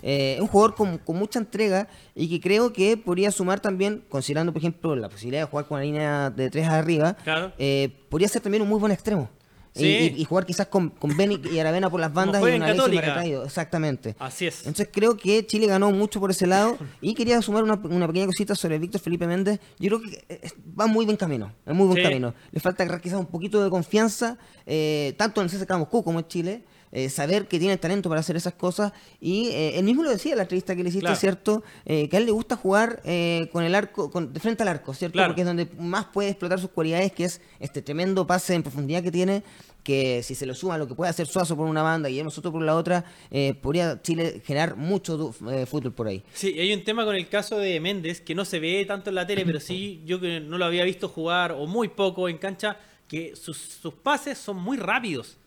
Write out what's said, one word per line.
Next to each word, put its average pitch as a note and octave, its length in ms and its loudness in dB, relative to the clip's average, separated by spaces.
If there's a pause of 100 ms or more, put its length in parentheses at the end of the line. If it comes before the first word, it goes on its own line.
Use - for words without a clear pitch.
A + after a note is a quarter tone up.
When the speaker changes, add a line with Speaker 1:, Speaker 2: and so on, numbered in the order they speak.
Speaker 1:
Eh, C3+ 380 0
un G#3+ 60 2
jugador G#3+ 260 6
con, F#3 240 0
con - 180 -6
mucha G#3+ 220 -2
entrega G3+ 500 0 (280)
y D#3+ 120 -2
que E3 140 -2
creo G#3+ 320 4
que G#3 240 4
podría F#3+ 320 2
sumar G3 300 0
también, G3+ 500 -2
considerando D3 420 0
por D#3+ 80 -4
ejemplo E3 360 -2
la G#2+ 140 -4
posibilidad A#2+ 340 -4
de - 20 -2
jugar D3 220 -6
con D3+ 100 -4
la C#3 80 -2
línea D3 460 0
de B2+ 180 -2
tres D#3+ 180 0
arriba, D#3+ 560 2
Speaker 2:
Claro. E3 360 -2
Speaker 1:
eh, C#3 320 2 (180)
podría E3+ 180 2
ser A3 140 0
también G#3 220 2
un G3+ 60 0
muy G#3+ 100 2
buen G#3 120 2
extremo. F#3 380 0 (460)
Speaker 2:
Sí. D3 100 2
Speaker 1:
Y, D#3 40 6
y, E3 320 2
y D3+ 40 0
jugar F3+ 220 0
quizás F#3 180 -2
con, F3+ 240 2
con D3 260 -2
Ben G3+ 180 4
y, F#3 80 -4 (100)
y E3 80 0
Aravena E3 320 2
por F3+ 80 -2
las D#3+ 100 0
Speaker 2:
Como D3+ 100 0
Speaker 1:
bandas G3 200 2
y - 20 4
Speaker 2:
juega A#3+ 140 6
en - 80 2
Speaker 1:
un D#3 60 2
Alexis - 120 4
más B3 140 4
Speaker 2:
Católica. D3+ 180 2
Speaker 1:
retraído. C#3+ 320 -2
Exactamente. D3+ 720 -2
Speaker 2:
Así C3+ 300 -6
es. D#3 140 -6
Speaker 1:
Entonces G3 300 -2
creo A3 260 4
que G#3 280 2
Chile A3 220 2
ganó G3 240 6
mucho G3+ 280 2
por F#3+ 120 2
ese F3+ 160 2
lado G3+ 320 4 (100)
Speaker 2:
<laughs> - 100 -20
Speaker 1:
y G3 140 -2
quería A#3 300 4
sumar G#3+ 200 2
una, G#3+ 120 4
una F3 320 0
pequeña F3+ 180 0
cosita G3 300 0
sobre D#3+ 240 -2
Víctor F3 220 -4
Felipe E3+ 260 -2
Méndez. F#3+ 320 0 (180)
Yo G3+ 220 0
creo - 20 -8
que, - 280 -16
eh, - 200 -14 (300)
va A3 80 4
muy A3 180 4
buen G#3 100 2
camino, B2+ 380 -4 (100)
en D3+ 120 -4
muy F#3+ 100 6
buen F3+ 120 6
Speaker 2:
Sí. F3+ 60 4
Speaker 1:
camino. B2+ 300 0 (180)
Le E3 80 -4
falta F#3 220 -2
agarrar F3 200 -2
quizás F3+ 180 -4
un F3 80 -4
poquito G3+ 360 0
de G3 60 2
confianza, G#3+ 680 0 (260)
eh, D3+ 500 0
tanto G#3 260 0
en F#3 40 2
el E3 60 -2
C G3 60 -6
S F#3+ 100 -6
K F#3 100 0
Moscú F#3 260 0
como E3 140 0
en E3 100 -4
Chile, F#3 360 -6 (280)
eh, C3 180 -2
saber F#3 380 0
que F3 120 0
tiene F#3+ 140 2
el F3+ 60 0
talento F3+ 300 0
para D#3 120 0
hacer D#3 140 -2
esas E3+ 180 -4
cosas. G3 400 -2 (260)
Y, G3+ 300 0
eh, D#3 300 -2
él F#3 40 2
mismo B3 200 4
lo D#4 60 0
decía B3+ 220 0
en B3+ 60 0
la G3+ 60 0
entrevista F#3 320 -2
que F3 80 -4
le F3+ 60 0
hiciste, F3 160 -2
Speaker 2:
Claro. E3 140 2
Speaker 1:
¿cierto? G#3 440 0 (220)
Eh, D3+ 240 0
que F3 80 2
a - 20 6
él A#3 60 4
le A3+ 60 2
gusta A3+ 240 0
jugar, A3 500 2
eh, E3+ 460 0
con E3+ 120 0
el E3+ 120 2
arco, F#3 360 0
con, D#3+ 220 -4
de D#3 60 -8
frente A3+ 240 0
al G3+ 60 2
arco, C#3+ 240 -6
¿cierto? - 200 -6
Speaker 2:
Claro. F3+ 160 4
Speaker 1:
Porque E3+ 120 -2
es F3 60 2
donde F3 200 0 (100)
más F3+ 280 -2
puede G3+ 240 -2
explotar F#3 300 -2
sus F#3 100 -6
cualidades, E3+ 420 0
que F3+ 140 -2
es - 160 -4 (180)
este C#3 220 -8
tremendo F3+ 460 0
pase F3+ 280 2
en E3 80 0
profundidad D3 400 -4
que F3+ 80 -2
tiene, F#3 320 0 (400)
que C3 380 0
si B2+ 140 -10
se C#3 100 -6
lo C3 80 -8
suma F3 220 -4
a - 20 -2
lo D3 100 -4
que B2 60 -10
puede F3 160 -2
hacer E3+ 160 -2
Suazo E3+ 320 0
por D#3 80 -2
una D#3 160 0
banda D#3+ 260 2
y C3 40 -2
Guillermo D3 180 -4
Soto D#3+ 220 -8
por D#3+ 100 -4
la D#3 140 4
otra, E3+ 280 2 (280)
eh, C3+ 280 0
podría D#3 440 0
Chile E3 420 -2
generar D3+ 300 0
mucho E3 420 -2
du-, D3 180 -6 (140)
eh, C3 160 -2
fútbol B2+ 260 -4
por A2+ 160 -4
ahí. G2 160 -6 (100)
Speaker 2:
Sí, F#3 260 -4
hay F#3+ 120 2
un F#3+ 120 -2
tema A3 200 -2
con G#3 120 0
el F3 120 -4
caso G#3 300 -2
de F#3+ 220 0
Méndez, E3+ 420 -4
que D#3+ 140 -6
no F#3+ 100 -2
se F3+ 140 -4
ve F3+ 260 0
tanto G3 240 -6
en F#3+ 60 -4
la F3+ 100 -2
tele, F#3+ 180 -2
pero E3 160 0
sí, F#3 460 -8
yo F3+ 140 -2
que E3+ 200 -4
no D#3 200 -8
lo F3+ 60 0
había F3 180 0
visto F3+ 260 -2
jugar, E3+ 440 -2
o C#3+ 120 -6
muy G#3 220 -2
poco F3+ 420 0
en D#3+ 80 -6
cancha, G3 400 -6 (300)
que D#3+ 280 -10
sus, - 220 -12
sus - 380 -12
pases C#4+ 420 -2
son G3 200 -8
muy G#3+ 200 -4
rápidos. G3 680 -4